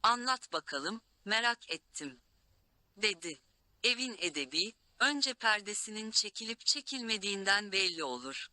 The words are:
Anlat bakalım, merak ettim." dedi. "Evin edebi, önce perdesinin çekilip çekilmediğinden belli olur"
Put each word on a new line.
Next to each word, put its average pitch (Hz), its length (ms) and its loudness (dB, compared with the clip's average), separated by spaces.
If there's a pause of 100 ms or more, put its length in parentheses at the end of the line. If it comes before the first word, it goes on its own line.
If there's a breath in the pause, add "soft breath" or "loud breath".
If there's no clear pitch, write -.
Anlat 240 500 2
bakalım, 160 480 -4 (240)
merak 226 440 0
ettim." 143 520 -10 (760)
dedi. 196 440 -2 (420)
"Evin 240 360 0
edebi, 156 540 -2 (260)
önce 269 340 2
perdesinin 214 760 0
çekilip 220 540 -2
çekilmediğinden 202 1040 0
belli 185 320 2
olur" 131 500 -6